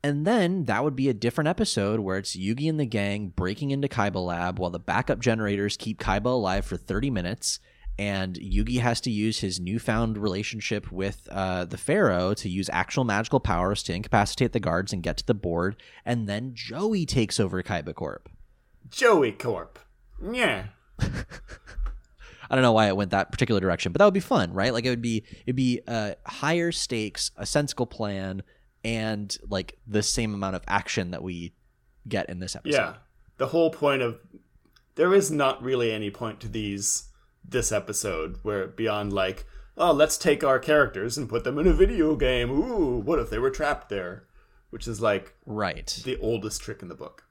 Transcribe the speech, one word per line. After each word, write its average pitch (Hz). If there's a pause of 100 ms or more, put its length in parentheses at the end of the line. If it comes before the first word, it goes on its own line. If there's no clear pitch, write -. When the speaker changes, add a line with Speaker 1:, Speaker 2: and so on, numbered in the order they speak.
Speaker 1:
And 147
then 190
that 113
would 143
be 135
a 120
different 120
episode 110
where 95
it's 98
Yugi 117
and 156
the 143
gang 101
breaking 107
into 139
Kaiba 98
Lab 87
while 90
the 85
backup 113
generators 104
keep -
Kaiba 104
alive 101
for 90
thirty 117
minutes, 95 (380)
and 98
Yugi 107
has 117
to 127
use 107
his 92
newfound 110
relationship 104
with, 95
uh, 92
the 87
Pharaoh 107
to -
use 92
actual 92
magical 113
powers 95
to 85
incapacitate 107
the 117
guards 90
and 90
get 87
to -
the 123
board, 92 (220)
and 117
then 120
Joey 185
takes 113
over 92
Kaiba 82
Corp. - (640)
Speaker 2:
Joey 156
Corp. 95 (440)
Yeah. 175 (160)
Speaker 1:
<laughs> - (1500)
I -
don't 131
know 120
why 110
it 95
went 98
that 98
particular 110
direction, 87
but -
that 202
would 196
be 196
fun, 98
right? 101
Like, 117
it 127
would 120
be, 113 (220)
it'd 127
be, 123
uh, 107 (140)
higher 170
stakes, -
a 101
sensible 139
plan, 98 (420)
and, 110 (120)
like, 95
the 107
same 110
amount 98
of 87
action 98
that 90
we 85 (520)
get 104
in 90
this 92
episode. 147
Speaker 2:
Yeah. 85 (440)
The 131
whole 165
point 143
of, 117 (760)
there 180
is 190
not 139
really 123
any 104
point 107
to 113
these, 104 (360)
this -
episode, 90
where 98
beyond, 104
like, 95 (320)
"Oh, 170
let's 151
take 151
our 131
characters 127
and 123
put 113
them 139
in 170
a 170
video 170
game. 127
Ooh, 156
what 139
if 110
they 107
were 131
trapped 147
there?" 95 (460)
Which -
is, 110
like, 104 (100)
Speaker 1:
Right. 104
Speaker 2:
the 131
oldest 107
trick -
in 90
the 82
book. -